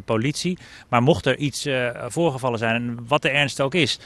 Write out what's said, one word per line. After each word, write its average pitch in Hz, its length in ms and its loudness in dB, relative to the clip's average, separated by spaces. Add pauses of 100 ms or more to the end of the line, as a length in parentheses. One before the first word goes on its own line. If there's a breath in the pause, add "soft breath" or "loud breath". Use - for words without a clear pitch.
politie. 139 540 -2 (300 loud breath)
Maar 120 140 4
mocht 139 240 4
er 131 100 2
iets, - 280 -4
eh, 127 240 0 (180)
voorgevallen 127 520 0
zijn, 113 160 0
en 120 240 -4 (100)
wat 143 140 4
de 156 80 0
ernst 143 300 0
ook 139 140 0
is, 165 320 2